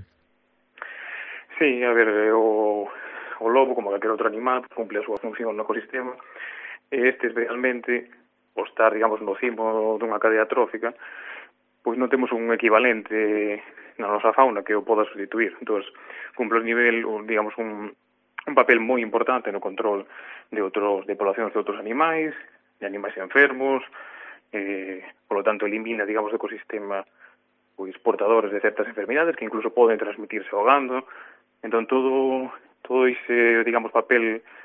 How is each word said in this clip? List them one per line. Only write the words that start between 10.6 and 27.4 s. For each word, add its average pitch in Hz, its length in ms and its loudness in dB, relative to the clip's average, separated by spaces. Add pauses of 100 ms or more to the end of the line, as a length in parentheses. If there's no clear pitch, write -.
pois 117 160 -2
non 127 160 0
temos 127 240 2
un 117 160 0
equivalente 107 1120 2 (320)
na 104 160 -4
nosa 104 240 4
fauna 113 320 4
que 107 80 2
o 101 80 0
poda 107 240 2
sustituir. 101 560 -4
Entón, 107 160 -2 (560)
cumple 113 240 0
un 113 80 -2
nivel, 117 400 2
un, 107 160 -4
digamos, 107 320 -2
un, 107 400 -8
un - 600 -10
papel 123 280 4
moi 123 160 0
importante 113 480 0
no 98 160 -6
control 101 400 -2 (480)
de 107 80 -4
outros, 101 480 -2
de 101 80 -4
poblacións 101 400 0
de 110 80 2
outros 104 160 -6
animais, 156 560 -2 (480)
de - 80 -8
animais 101 240 -8
enfermos, 135 640 2 (720)
eh, 95 480 -8 (320)
polo 101 80 2
tanto, 104 240 0
elimina, 110 400 -4
digamos, 107 320 -2
do 113 40 -2
ecosistema, 104 680 -8 (720)